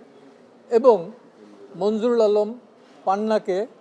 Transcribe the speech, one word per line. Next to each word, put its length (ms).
এবং 420
মঞ্জুরুল 460
আলম 320
পান্নাকে 640